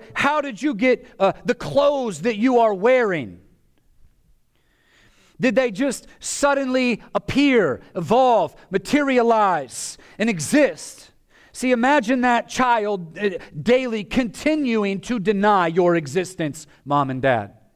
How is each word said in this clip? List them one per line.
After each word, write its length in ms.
how 280
did 200
you 120
get, 320
uh, 140
the 100
clothes 680
that 160
you 220
are 140
wearing? 680
Did 160
they 140
just 380
suddenly 840
appear, 680
evolve, 600
materialize, 1300
and 120
exist?" 840
See, 200
imagine 500
that 260
child, 720
uh, 120
daily 420
continuing 1000
to 180
deny 480
your 280
existence, 720
mom 240
and 120
dad. 320